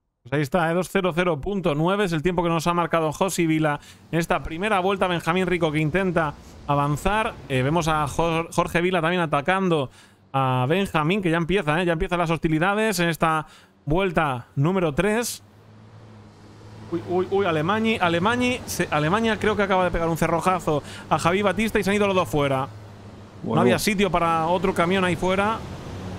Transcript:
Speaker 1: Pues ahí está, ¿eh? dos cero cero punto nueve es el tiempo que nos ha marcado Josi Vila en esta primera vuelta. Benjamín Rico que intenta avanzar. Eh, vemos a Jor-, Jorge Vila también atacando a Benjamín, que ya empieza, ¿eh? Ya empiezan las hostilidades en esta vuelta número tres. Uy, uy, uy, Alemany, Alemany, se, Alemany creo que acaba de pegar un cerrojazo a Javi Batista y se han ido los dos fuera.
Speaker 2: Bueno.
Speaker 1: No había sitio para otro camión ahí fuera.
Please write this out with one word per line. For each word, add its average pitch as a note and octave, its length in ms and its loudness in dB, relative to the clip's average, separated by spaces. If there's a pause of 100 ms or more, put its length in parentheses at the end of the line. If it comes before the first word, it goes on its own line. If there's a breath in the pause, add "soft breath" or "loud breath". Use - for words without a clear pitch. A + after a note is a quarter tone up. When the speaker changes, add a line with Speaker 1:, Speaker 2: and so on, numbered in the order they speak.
(220)
Speaker 1:
Pues A#2+ 120 -20
ahí D3 80 2
está, D#3+ 280 0
¿eh? E3 40 0
dos F3+ 180 -2
cero F#3 220 0
cero E3+ 260 0
punto F3 340 -2
nueve F3+ 300 2
es E3+ 80 -2
el E3 80 0
tiempo F3 220 0
que E3+ 80 0
nos E3 160 0
ha F3 80 2
marcado E3 360 0
Josi F3 360 0
Vila D#3 340 0 (320 loud breath)
en D#3+ 60 2
esta E3 240 0
primera F3+ 380 -2
vuelta. F#3+ 260 0
Benjamín F3+ 400 0
Rico E3+ 260 2
que D3 60 0
intenta D#3+ 560 0 (320 loud breath)
avanzar. D3+ 640 0 (160)
Eh, C3 140 0
vemos D3+ 260 0
a D#3 180 0
Jor-, E3 460 -2
Jorge E3+ 300 -2
Vila F3+ 180 0
también F3 220 0
atacando D#3+ 640 0 (440 soft breath)
a B2+ 360 2
Benjamín, F3+ 540 0
que F3 80 0
ya E3 80 2
empieza, E3 420 0
¿eh? F#3 60 0
Ya E3+ 60 2
empiezan F3 260 -2
las E3+ 120 0
hostilidades F3 680 0
en F3 100 0
esta D#3+ 380 -2 (400 loud breath)
vuelta D#3+ 600 0 (100)
número E3 380 2
tres. G#3+ 480 -2 (1500)
Uy, E3+ 160 -4
uy, F3+ 220 0
uy, G3 160 2
Alemany, G3 540 2
Alemany, A#3 640 2
se, - 240 -4
Alemany E3+ 480 2
creo G#3+ 180 0
que G#3 60 2
acaba F#3+ 220 2
de F3 60 0
pegar E3 180 0
un E3 80 0
cerrojazo D#3+ 640 0 (260 loud breath)
a E3 100 2
Javi F3 220 2
Batista G#3 380 0
y G3 60 0
se F3+ 60 2
han G3+ 60 4
ido G#3 100 2
los G3 100 0
dos F3+ 120 2
fuera. C3+ 400 0 (720)
Speaker 2:
Bueno. A2 120 -2
Speaker 1:
No - 80 4
había - 160 6
sitio G3 320 2
para E3 380 2
otro F#3 260 0
camión F3+ 280 2
ahí F3+ 140 0
fuera. G3+ 420 0 (600)